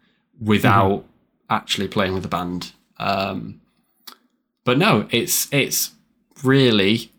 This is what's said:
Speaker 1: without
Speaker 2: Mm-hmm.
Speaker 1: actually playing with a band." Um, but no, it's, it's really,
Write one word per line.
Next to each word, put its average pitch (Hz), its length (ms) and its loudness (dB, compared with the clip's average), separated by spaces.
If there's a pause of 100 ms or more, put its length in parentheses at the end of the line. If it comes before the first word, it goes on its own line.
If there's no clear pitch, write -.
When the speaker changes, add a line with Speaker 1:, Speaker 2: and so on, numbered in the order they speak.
(420)
Speaker 1:
without 101 480 2 (140)
Speaker 2:
Mm-hmm. - 20 -20 (460)
Speaker 1:
actually 104 380 -4
playing 95 260 -2
with 92 100 -6
a 87 40 -8
band." 87 420 -6 (260)
Um, 98 640 -6 (1000)
but 127 140 0
no, 165 340 2
it's, - 420 -2
it's - 380 -2 (520)
really, 117 760 2